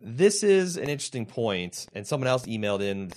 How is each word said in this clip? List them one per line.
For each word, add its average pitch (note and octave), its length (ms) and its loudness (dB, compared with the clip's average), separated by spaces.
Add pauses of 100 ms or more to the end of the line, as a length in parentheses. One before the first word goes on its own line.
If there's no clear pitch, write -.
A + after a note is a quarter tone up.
This F3 440 2
is F#3 320 4
an C#3 140 -4
interesting C3+ 360 -4
point, F#2+ 680 -4
and G2+ 120 -8
someone C3 220 -2
else B2+ 180 2
emailed G#2 360 -2
in G2 340 -4